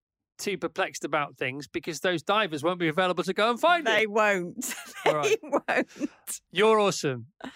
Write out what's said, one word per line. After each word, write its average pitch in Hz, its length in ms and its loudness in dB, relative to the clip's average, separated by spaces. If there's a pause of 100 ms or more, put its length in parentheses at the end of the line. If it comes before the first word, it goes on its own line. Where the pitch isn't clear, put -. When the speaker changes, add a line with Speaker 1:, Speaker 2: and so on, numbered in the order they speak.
(380)
Speaker 1:
too 196 180 -4
perplexed 165 480 -4
about 147 320 -2
things, 135 320 -6
because 160 320 -8
those 180 220 0
divers 196 400 0
won't 175 160 0
be 170 100 0
available 175 360 0
to 185 100 -4
go 214 160 2
and 240 100 -2
find 330 260 4
Speaker 2:
They 220 160 4
Speaker 1:
it. 214 80 0
Speaker 2:
won't. 202 640 0 (160)
<laughs> 392 160 -6
Speaker 1:
All - 100 4
right. 427 260 2
Speaker 2:
They 311 60 -14 (260)
won't. - 640 -6 (100)
Speaker 1:
You're 214 300 4
awesome. 139 460 0 (300)